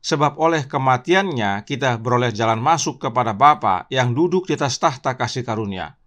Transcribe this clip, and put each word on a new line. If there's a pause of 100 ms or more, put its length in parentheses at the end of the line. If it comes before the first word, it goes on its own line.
Sebab
oleh
kematiannya,
kita
beroleh
jalan
masuk
kepada
Bapa
yang
duduk
di
atas
tahta
kasih
karunia. (100)